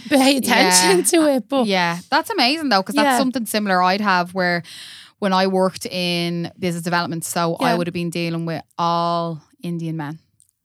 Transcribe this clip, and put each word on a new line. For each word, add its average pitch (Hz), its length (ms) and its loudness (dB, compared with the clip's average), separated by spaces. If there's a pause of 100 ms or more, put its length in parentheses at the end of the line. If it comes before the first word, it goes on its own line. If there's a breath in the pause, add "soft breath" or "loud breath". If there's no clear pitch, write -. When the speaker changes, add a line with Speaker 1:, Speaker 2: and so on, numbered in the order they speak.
Speaker 1:
pay 269 300 4
attention 214 640 4
Speaker 2:
Yeah. - 40 2
Speaker 1:
to 320 320 4
it, 247 140 -4
but 269 180 2
Speaker 2:
Yeah, 175 300 0 (120)
that's 311 200 0
amazing 302 400 0
though, 196 140 4
'cause 190 120 -6
that's 294 100 4
Speaker 1:
Yeah. 269 120 4
Speaker 2:
something 247 280 -2
similar 202 380 0
I'd 185 160 2
have 180 340 0
where 175 300 0 (560 loud breath)
when 196 140 0
I 190 140 4
worked 185 380 0
in 175 720 -2
business 170 260 -4
development, 170 420 -4
so 170 300 -2
I - 160 0
Speaker 1:
Yeah. - 40 0
Speaker 2:
would 175 120 -2
have 175 60 -8
been 175 160 -4
dealing 165 360 -4
with 165 180 -8 (140)
all 170 640 -2 (200)
Indian 165 360 -6
men. 151 220 -10 (460)